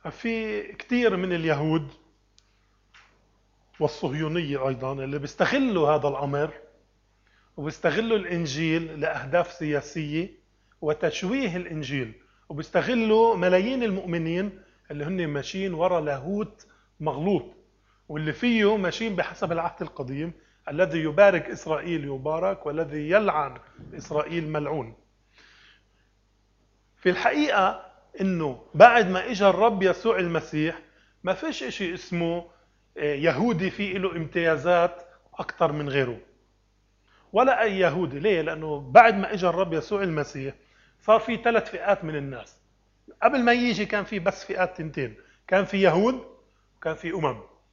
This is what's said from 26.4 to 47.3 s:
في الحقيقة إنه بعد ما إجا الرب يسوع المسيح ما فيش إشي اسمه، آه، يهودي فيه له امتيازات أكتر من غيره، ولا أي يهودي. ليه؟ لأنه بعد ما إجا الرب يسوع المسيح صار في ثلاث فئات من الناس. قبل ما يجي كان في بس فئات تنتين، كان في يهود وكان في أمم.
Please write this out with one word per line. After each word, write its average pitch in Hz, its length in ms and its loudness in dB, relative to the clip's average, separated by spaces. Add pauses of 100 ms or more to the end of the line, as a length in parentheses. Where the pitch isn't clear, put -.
في 185 140 0
الحقيقة 208 840 0 (280)
إنه 165 420 -2 (120)
بعد 220 360 8
ما 185 200 -2
إجا 196 200 4
الرب 196 320 2
يسوع 190 360 2
المسيح 160 600 -2 (460)
ما 180 100 0
فيش 311 280 -6
إشي 190 320 -6
اسمه، 170 520 -4 (520)
آه، 147 160 -2
يهودي 165 560 0
فيه 202 280 -4
له 180 180 -4
امتيازات 170 840 0 (320)
أكتر - 380 -2
من 147 160 -4
غيره، 127 320 -2 (1120)
ولا 240 300 4
أي 202 160 0
يهودي. 160 400 2
ليه؟ 170 240 2
لأنه 156 380 -4
بعد 202 340 8
ما 196 180 -2
إجا 180 160 0
الرب 170 240 0
يسوع 196 300 -4
المسيح 143 520 -4 (480)
صار 220 180 6
في 226 160 -4
ثلاث 226 340 0
فئات 190 340 -2
من 156 120 -4
الناس. 135 400 -10 (680)
قبل 254 200 4
ما 240 100 4
يجي 233 340 0
كان 208 180 -2
في 208 140 -6
بس 185 260 -2
فئات 180 320 -4
تنتين، 143 380 -8 (320)
كان 190 180 2
في 196 180 -2
يهود 202 440 2 (500)
وكان 160 180 -6
في 156 160 -10
أمم. 143 300 -2 (320)